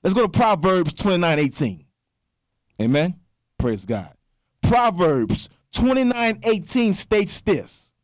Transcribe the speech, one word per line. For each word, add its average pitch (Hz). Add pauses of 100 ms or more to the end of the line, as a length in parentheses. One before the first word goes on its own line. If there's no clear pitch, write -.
Let's 190
go 240
to 214
Proverbs 185
twenty-nine 175
eighteen. 123 (960)
Amen? 147 (380)
Praise 107
God. 92 (480)
Proverbs 170 (240)
twenty-nine 240
eighteen 220
states 208
this - (120)